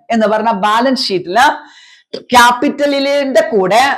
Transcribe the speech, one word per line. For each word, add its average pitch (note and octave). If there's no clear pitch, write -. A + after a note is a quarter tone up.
എന്ന് A3+
പറഞ്ഞ G#3+
ബാലൻസ് G#3+
ഷീറ്റില് G3+
ക്യാപിറ്റലിന്റെ C#4
കൂടെ G3